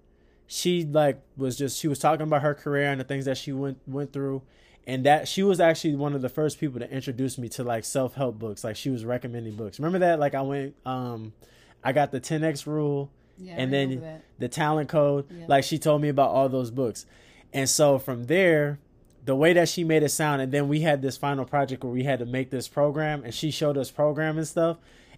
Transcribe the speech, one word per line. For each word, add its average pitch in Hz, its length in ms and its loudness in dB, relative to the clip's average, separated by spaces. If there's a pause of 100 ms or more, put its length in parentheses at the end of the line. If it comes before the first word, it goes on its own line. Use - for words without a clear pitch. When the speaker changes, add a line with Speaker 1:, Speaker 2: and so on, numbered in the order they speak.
(480)
Speaker 1:
she, 175 380 -2
like, 147 340 2 (160)
was 131 220 -4
just, 139 200 -4
she 160 120 -2
was 135 100 -2
talking 156 240 2
about 151 180 2
her 147 120 2
career 143 360 0
and 135 120 -2
the - 20 -4
things 135 220 -6
that 131 120 -2
she 147 140 -8
went, 135 340 -6
went 135 280 -8
through, 135 300 -4 (440)
and 127 180 0
that 147 220 6
she - 160 0
was 190 160 4
actually 165 360 4
one 143 180 -2
of 139 80 -2
the 127 80 -2
first 151 280 -2
people 127 220 -4
to 120 100 -10
introduce 131 480 -4
me 120 120 -8
to, 123 160 -8
like, 117 180 -2
self-help 131 560 -2
books. 107 240 -8
Like, 110 140 -6
she - 120 -6
was 120 140 -4
recommending 117 540 -6
books. 110 200 -10
Remember 170 220 0
that? 170 220 4
Like, 143 140 2
I 135 60 0
went, 139 340 -4 (100)
um, 120 480 -8 (500)
I 131 80 0
got 143 200 2
the 131 100 -4
ten 156 240 -2
X 151 200 -4
rule, 147 460 -2 (260)
Speaker 2:
Yeah, 185 180 -16
I - 20 -
Speaker 1:
and 131 160 -2
then 139 160 2
Speaker 2:
remember 131 160 -6
that. 156 160 -16 (180)
Speaker 1:
the 123 80 -4
talent 151 400 0
code. 143 420 2
Speaker 2:
Yeah. 170 200 -16
Speaker 1:
Like, 139 160 4
she 165 120 -2
told 147 240 4
me 147 60 2
about 139 220 4
all 135 180 4
those 127 240 -2
books. 123 340 -4 (460)
And 135 180 -2
so 143 300 6
from 123 260 -6
there, 151 540 2 (460)
the 135 100 2
way 160 180 6
that 170 160 6
she 180 160 -2
made 156 180 4
it 143 60 2
sound, 147 320 0
and 131 100 -4
then 143 160 0
we 147 140 0
had 147 200 2
this 131 140 -4
final 139 300 -2
project 135 380 -2
where 123 100 -4
we 127 100 0
had 135 160 0
to 120 60 -6
make 127 240 -4
this 123 180 -6
program, 147 560 0
and 113 100 -10
she 156 180 -4
showed 147 260 0
us 131 120 -4
program 151 480 0
and 160 100 -2
stuff. 165 300 0 (400)